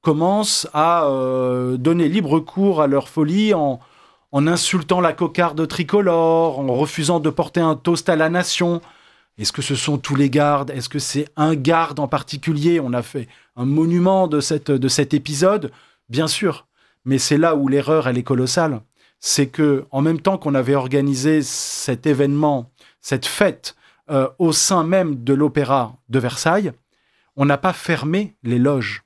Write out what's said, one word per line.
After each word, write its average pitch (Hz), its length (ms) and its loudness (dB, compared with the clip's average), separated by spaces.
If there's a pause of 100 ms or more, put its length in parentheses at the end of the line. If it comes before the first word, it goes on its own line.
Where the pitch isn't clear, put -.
commencent 185 680 0
à, 165 320 2
euh, 127 680 0
donner 160 320 2
libre 160 320 0
cours 185 420 0
à 143 60 4
leur 139 220 0
folie 190 440 0
en, 139 280 -2 (500)
en 143 160 2
insultant 175 540 0
la 165 100 2
cocarde 160 560 -2
tricolore, 165 920 2
en 135 160 -2
refusant 156 440 0
de 151 100 0
porter 156 300 -2
un 160 160 2
toast 165 320 -2
à 175 80 2
la 160 140 2
nation. 175 500 -2 (580)
Est-ce 104 140 -4
que 139 100 -10
ce 139 140 -4
sont 143 220 -2
tous - 180 -4
les 139 140 2
gardes ? 147 400 2
Est-ce 127 180 -8
que 147 120 -6
c'est 147 360 -4
un 156 200 2
garde 151 440 0
en 143 80 -2
particulier ? 151 720 -2
On 127 140 -4
a 123 80 -2
fait 120 260 -10 (300)
un 123 80 -4
monument 175 640 2
de 151 100 0
cette, 147 320 -4
de 135 160 0
cet 139 260 0
épisode, 151 580 0 (360)
bien 147 200 -2
sûr. - 400 -4 (360)
Mais 131 140 0
c'est 143 200 2
là 160 180 4
où 139 120 0
l'erreur, 139 400 2
elle 127 100 0
est 123 60 -4
colossale. 127 580 0 (380)
C'est - 280 0
que, 139 440 0
en 135 100 -2
même 160 200 0
temps 190 160 0
qu'on 147 180 -4
avait 131 200 2
organisé 139 680 0
cet - 640 -6
événement, 143 680 0 (300)
cette 127 240 -4
fête, - 500 -2 (340)
euh, 135 200 0 (100)
au 165 140 2
sein 170 320 0
même 156 360 0
de 127 120 0
l'opéra 135 640 0 (100)
de 127 120 0
Versailles, 160 520 0 (640)
on 139 80 0
n'a 143 140 2
pas 185 160 -2
fermé 170 680 -4
les 120 160 0
loges 123 460 0